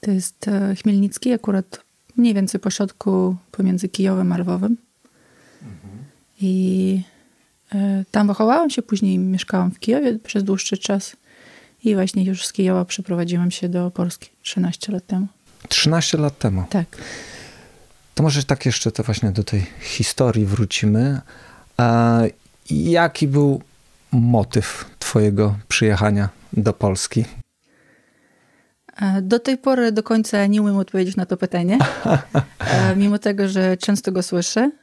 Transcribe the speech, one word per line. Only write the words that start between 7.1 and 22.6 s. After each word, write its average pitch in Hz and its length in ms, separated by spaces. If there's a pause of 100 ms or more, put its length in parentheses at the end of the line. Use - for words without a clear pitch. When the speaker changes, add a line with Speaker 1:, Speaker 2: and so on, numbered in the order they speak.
Speaker 1:
e, 196 360
tam 208 160
wychowałam 240 420
się, 247 120
później 190 380
mieszkałam 185 520
w - 80
Kijowie 233 400
przez 208 240
dłuższy 196 340
czas - 380 (680)
i 220 120
właśnie 190 280
już 185 220
z - 80
Kijowa 185 320
przeprowadziłam 175 680
się 180 180
do 175 220
Polski - 380 (120)
trzynaście - 500
lat 185 160
temu. 190 200 (420)
Speaker 2:
Trzynaście 160 480
lat 147 220
temu? 95 300
Speaker 1:
Tak. - 280 (1160)
Speaker 2:
To 143 80
może 143 200
tak 139 220
jeszcze 120 260
to - 120
właśnie 107 280
do 101 120
tej 95 220 (140)
historii 113 680
wrócimy. 107 760 (560)
A 117 420 (500)